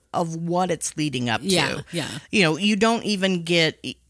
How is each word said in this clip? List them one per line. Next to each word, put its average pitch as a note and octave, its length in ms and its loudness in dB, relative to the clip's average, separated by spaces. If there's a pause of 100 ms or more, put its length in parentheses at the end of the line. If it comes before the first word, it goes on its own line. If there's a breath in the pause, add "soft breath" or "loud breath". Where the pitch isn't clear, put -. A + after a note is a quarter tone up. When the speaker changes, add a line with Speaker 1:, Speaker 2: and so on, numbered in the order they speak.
(140)
Speaker 1:
of E3 240 -2
what F3 340 0
it's - 240 -4
leading C#3 340 -2
up A2+ 120 0
to. C#3+ 60 -4
Speaker 2:
Yeah, E3+ 340 0 (100)
yeah. D3+ 160 -4 (240 loud breath)
Speaker 1:
You G#3 120 4
know, D#3+ 140 2
you G#3 200 2
don't A3+ 260 2
even F#3+ 400 0
get, E3 400 2
e-, - 120 -8 (140)